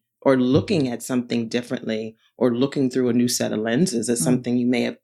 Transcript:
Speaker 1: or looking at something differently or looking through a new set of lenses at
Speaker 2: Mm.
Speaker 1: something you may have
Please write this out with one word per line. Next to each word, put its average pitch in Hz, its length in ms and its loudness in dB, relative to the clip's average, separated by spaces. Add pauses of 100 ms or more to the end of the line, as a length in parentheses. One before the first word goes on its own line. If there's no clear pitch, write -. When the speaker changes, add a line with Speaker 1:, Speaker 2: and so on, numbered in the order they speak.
(220)
Speaker 1:
or 135 140 4
looking 131 520 2
at 120 140 -8
something 120 460 -4
differently 113 680 -6 (220)
or 123 160 2
looking 135 360 0
through 127 180 0
a 117 40 0
new 123 160 2
set 113 240 -2
of 110 80 -2
lenses 117 480 0
at 120 100 0
Speaker 2:
Mm. - 40 -2
Speaker 1:
something 123 340 0
you 123 100 0
may 120 160 2
have 117 220 -4